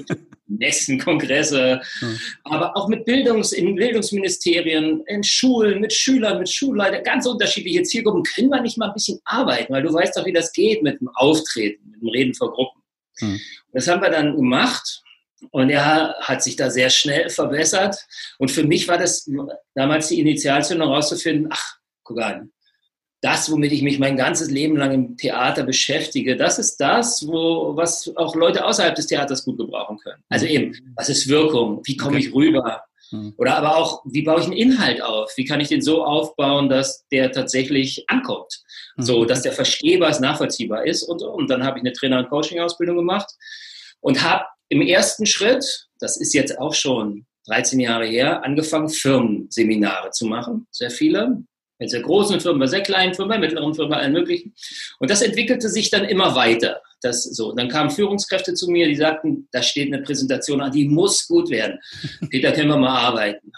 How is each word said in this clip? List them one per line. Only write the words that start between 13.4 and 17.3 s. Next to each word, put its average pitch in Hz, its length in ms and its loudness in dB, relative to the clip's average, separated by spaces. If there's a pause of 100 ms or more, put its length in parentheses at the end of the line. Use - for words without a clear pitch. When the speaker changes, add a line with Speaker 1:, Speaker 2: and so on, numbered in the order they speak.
Speaker 2:
Das 131 160 -2
haben 175 120 2
wir 185 100 2
dann 151 260 0
gemacht 139 680 0 (480)
und 131 180 2
er 147 520 2
hat 131 220 -2
sich - 140 -2
da 131 140 0
sehr 127 200 2
schnell 147 380 2
verbessert. 165 680 0 (420)